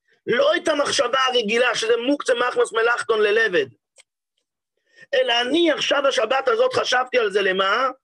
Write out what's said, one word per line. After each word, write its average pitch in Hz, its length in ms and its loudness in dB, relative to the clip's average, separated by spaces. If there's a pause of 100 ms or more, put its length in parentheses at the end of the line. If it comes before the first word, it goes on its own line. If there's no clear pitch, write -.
(260)
לא 311 300 0
את 330 120 -4
המחשבה 277 500 -2 (100)
הרגילה, 233 460 0
שזה 226 220 0
מוקצה 262 380 -2
מחמס 240 380 -2
מלאכתון 226 480 0
ללבד, 208 460 0 (1500)
אלא 240 260 0
אני 302 300 2
עכשיו 277 380 0
השבת 262 400 2
הזאת 247 260 2
חשבתי 247 440 0
על 214 120 2
זה 196 120 2
למה? 196 460 0 (160)